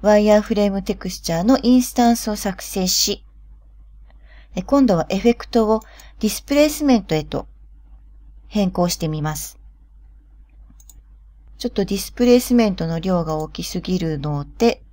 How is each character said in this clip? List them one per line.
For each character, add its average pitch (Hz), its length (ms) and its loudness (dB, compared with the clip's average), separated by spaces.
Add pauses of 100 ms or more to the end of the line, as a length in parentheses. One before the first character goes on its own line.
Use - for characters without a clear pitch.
ワ 208 160 6
イ 214 80 2
ヤ 214 140 6
ー - 20 -4
フ 220 120 -4
レ 208 140 0
ー 202 40 -2
ム 196 120 -6
テ 190 120 -4
ク - 140 -12
ス - 120 -12
チ - 100 -8
ャ 165 80 -2
ー 175 40 -4
の 254 200 4
イ 254 140 4
ン 247 60 2
ス - 100 -8
タ 240 160 4
ン 233 80 2
ス - 120 -6
を 208 60 -4
作 196 280 -8
成 185 240 -4
し、 - 360 -2 (1300)
え、 185 80 -8
今 277 220 2
度 202 120 2
は 160 120 -2
エ 196 80 -2
フ 233 120 2
ェ 233 60 2
ク - 120 -16
ト 220 220 0
を 220 120 2 (380)
デ 220 80 -2
ィ 208 40 0
ス - 100 -10
プ - 140 -4
レ 294 100 6
イ 311 40 2
ス 302 140 -8
メ 262 140 4
ン 190 60 -2
ト - 120 -4
へ 156 80 -2
と 151 240 -8 (1000)
変 202 220 0
更 180 200 0
し - 80 -6
て 165 100 -6
み 156 140 -6
ま 151 140 -4
す。 - 240 -14 (2000)
ち - 100 -8
ょ - 20 -4
っ - 20 -
と 196 140 -2
デ 196 100 -4
ィ - 20 -4
ス - 140 -10
プ 247 140 -2
レ 247 120 6
イ 254 40 4
ス 247 120 -2
メ 226 160 4
ン 185 60 -4
ト 170 120 -6
の 165 120 -4
量 175 240 0
が 160 140 -4
大 156 120 -6
き - 140 -12
す - 180 -8
ぎ 185 160 -2
る 160 220 -4
の 143 260 -6 (120)
で - 360 0